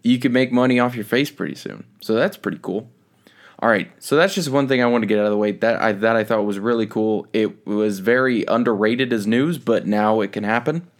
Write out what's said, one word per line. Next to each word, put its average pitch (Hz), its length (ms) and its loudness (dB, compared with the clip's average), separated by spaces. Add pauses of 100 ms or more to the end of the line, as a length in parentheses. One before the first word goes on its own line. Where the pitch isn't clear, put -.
you 123 160 2
could 127 120 0
make 127 200 2
money 123 280 2
off 123 160 0
your 104 100 -8
face 139 260 0
pretty - 240 -8
soon. - 300 -14 (160)
So 110 140 -2
that's 165 220 0
pretty 87 240 -6
cool. 104 280 -6 (720)
All 117 100 2
right, 110 300 0
so - 160 -2
that's 185 180 2
just 165 160 -4
one 139 180 0
thing 127 140 2
I 120 60 2
wanted 120 200 0
to 107 60 2
get 107 60 2
out 104 60 2
of 104 60 2
the 104 60 0
way 104 140 0
that 113 280 0
I, 110 120 2
that 113 240 0
I 110 80 0
thought 107 240 0
was 98 100 -4
really 113 300 -2
cool. 110 440 -2
It - 360 -2
was 104 320 -2
very 120 460 2
underrated 117 680 0
as 104 140 -2
news, 135 320 0
but 113 260 0
now 104 360 2
it 98 100 -2
can 104 120 -6
happen. 123 440 -2 (120)